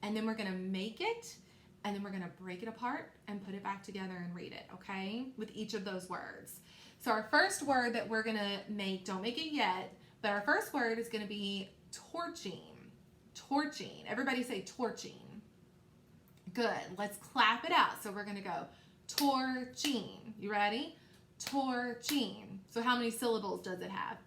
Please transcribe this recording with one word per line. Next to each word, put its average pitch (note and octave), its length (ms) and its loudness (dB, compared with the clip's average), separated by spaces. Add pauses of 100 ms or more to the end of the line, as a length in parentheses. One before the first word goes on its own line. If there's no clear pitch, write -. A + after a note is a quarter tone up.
and G#3 140 0
then A3 100 2
we're A3 80 2
gonna G#3 160 -2
make F#3+ 500 -2
it, A4+ 340 -2 (500)
and G#3 100 0
then G3+ 80 -4
we're G3+ 80 -4
gonna F#3 200 -4 (100)
break F#3 220 -8
it A3+ 60 -6
apart B3 440 -4 (160)
and G#3 160 -6
put G3 100 -8
it G3 80 -6
back G3 200 -4
together F#3 420 -6
and F3 100 -4
read - 180 -8
it, - 220 -12
okay? G3 520 -4 (100)
With A3 180 -4
each G#3+ 200 -4
of G3+ 100 0
those F#3 240 -4
words. - 520 -8 (420)
So - 80 0
our A3 200 4
first F4+ 320 8
word B3+ 320 4
that A3+ 140 0
we're A3 140 2
gonna G#3 460 2
make, G3 360 0
don't F#3 180 -2
make A#3+ 160 0
it D#4+ 140 -2
yet, G3+ 400 2 (300)
but G#3+ 80 2
our G3+ 120 4
first D#4+ 320 4
word A#3 240 2
is A3+ 100 -2
gonna G#3+ 180 -2
be G3+ 440 -2 (220)
torching. E4 680 -6 (760)
Torching. C#4 720 -2
Everybody B3 360 0
say A3+ 200 -2
torching. - 800 -6 (1080)
Good. A3+ 180 2 (280)
Let's G3+ 200 -2
clap A#3 460 4
it E4 80 0
out. D#4 300 6
So G#3+ 80 -6
we're G3+ 140 -4
gonna G3+ 160 -6
go F3+ 260 -4 (420)
torching. B3+ 1300 0
You G3+ 120 -6
ready? G#3+ 460 2 (420)
Torching. B3 1300 0
So A#3 140 -2
how B3 140 6
many A#3 140 2
syllables A3 520 0
does F#3 180 -4
it F3+ 100 -6
have? - 360 -4